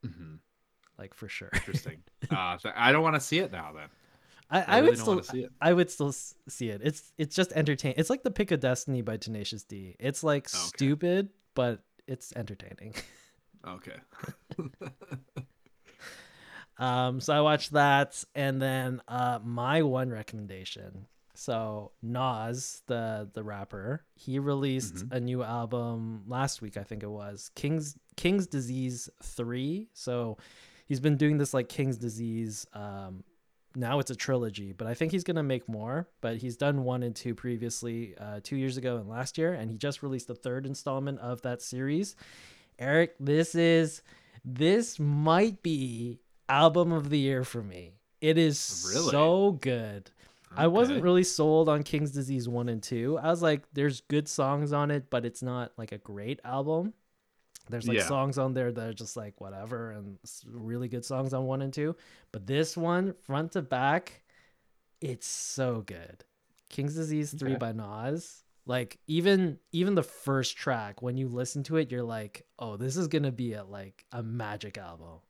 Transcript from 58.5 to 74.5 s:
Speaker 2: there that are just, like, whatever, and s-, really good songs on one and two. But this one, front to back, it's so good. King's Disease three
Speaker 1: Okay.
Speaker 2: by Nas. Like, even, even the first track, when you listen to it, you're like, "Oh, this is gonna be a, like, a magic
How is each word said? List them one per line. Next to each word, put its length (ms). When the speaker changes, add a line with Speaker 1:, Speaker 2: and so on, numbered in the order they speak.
Speaker 2:
there 180
that 160
are 60
just, 240
like, 240
whatever, 500
and 320
s-, 240
really 400
good 180
songs 280
on 120
one 160
and 120
two. 220
But 160
this 300
one, 360
front 400
to 80
back, 600
it's 260
so 540
good. 420
King's 260
Disease 380
three 180
Speaker 1:
Okay. 80
Speaker 2:
by 120
Nas. 720
Like, 400
even, 520
even 240
the 80
first 540
track, 440
when 160
you 100
listen 360
to 140
it, 140
you're 120
like, 440
"Oh, 200
this 200
is 100
gonna 240
be 220
a, 100
like, 480
a 120
magic 540